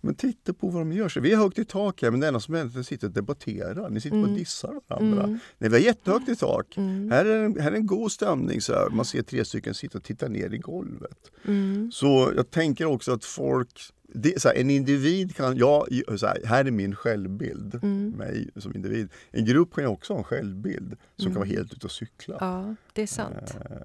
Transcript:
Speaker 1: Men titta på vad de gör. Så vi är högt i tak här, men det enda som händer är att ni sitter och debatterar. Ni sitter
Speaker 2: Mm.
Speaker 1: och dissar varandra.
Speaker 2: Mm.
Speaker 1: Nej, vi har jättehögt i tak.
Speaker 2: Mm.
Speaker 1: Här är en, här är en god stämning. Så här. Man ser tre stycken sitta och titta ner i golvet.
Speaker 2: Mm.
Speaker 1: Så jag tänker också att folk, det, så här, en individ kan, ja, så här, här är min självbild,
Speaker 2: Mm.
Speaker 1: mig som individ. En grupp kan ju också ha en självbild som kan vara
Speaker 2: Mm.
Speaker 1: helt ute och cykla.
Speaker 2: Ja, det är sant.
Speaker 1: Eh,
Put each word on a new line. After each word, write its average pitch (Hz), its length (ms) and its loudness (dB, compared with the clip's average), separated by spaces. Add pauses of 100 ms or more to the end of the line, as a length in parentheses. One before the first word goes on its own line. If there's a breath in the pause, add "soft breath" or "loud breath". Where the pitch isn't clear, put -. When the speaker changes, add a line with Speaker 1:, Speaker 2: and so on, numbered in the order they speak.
Speaker 1:
Men - 140 -2
titta - 400 -4
på - 140 -4
vad 175 120 -2
de 160 120 -2
gör. 196 160 0
Så - 120 -4
vi 147 120 4
är 220 40 6
högt 208 220 4
i 220 60 0
tak 196 380 -2
här, 120 80 4
men 123 100 2
det 151 80 2
enda 123 120 0
som 151 140 -6
händer 160 120 -2
är 117 40 -6
att 123 60 -12
ni 127 80 -6
sitter - 220 -6
och 92 60 -4
debatterar. 110 760 -6
Ni 107 100 -2
sitter 143 160 -2
Speaker 2:
Mm. 208 140 4
Speaker 1:
och 202 80 -2
dissar - 480 -8
varandra. 208 360 2
Speaker 2:
Mm. 214 160 -2 (200 loud breath)
Speaker 1:
Nej, 110 120 2
vi 117 60 8
har 135 60 8
jättehögt 233 460 2
i 233 80 0
tak. - 400 0
Speaker 2:
Mm. 196 340 -2
Speaker 1:
Här 180 140 6
är 220 200 2
en, 208 160 0
här 151 120 0
är 208 40 0
en 220 100 0
god 202 260 -2
stämning. 147 480 0
Så - 120 -2
här. 95 180 2
Man 117 140 0
ser 123 180 -4
tre 120 220 -2
stycken 110 300 -6
sitta - 240 -10
och - 60 -14
titta 131 240 -6
ner 104 260 -4
i 113 40 -4
golvet. - 720 -12 (140 loud breath)
Speaker 2:
Mm. 202 480 0
Speaker 1:
Så 135 440 6
jag 127 140 0
tänker 160 340 0
också 143 280 0
att 113 120 -2
folk, 131 560 -2 (220)
det, 139 400 0
så 139 60 6
här, - 80 6
en 127 140 2
individ 139 640 2
kan, 131 200 0
ja, 139 300 6 (300)
så 104 100 0
här, 95 180 2
här 123 200 4
är 135 60 0
min 101 240 0
självbild, 104 880 -4
Speaker 2:
Mm. 202 280 -2
Speaker 1:
mig 110 460 -6
som - 180 -10
individ. 101 340 -4 (220 loud breath)
En 113 140 0
grupp 143 300 4
kan 143 100 -2
ju 131 60 2
också 101 220 -4
ha 104 60 -2
en 104 60 -2
självbild 98 720 -6 (200 soft breath)
som 95 100 -4
kan 92 80 -2
vara 101 100 -2
Speaker 2:
Mm. 101 120 -2
Speaker 1:
helt 104 160 -6
ute - 140 -12
och - 60 -8
cykla. - 480 -12
Speaker 2:
Ja, 190 340 -6 (180)
det 214 100 -4
är 214 40 -4
sant. - 500 -8 (140)
Speaker 1:
Eh, 101 140 -12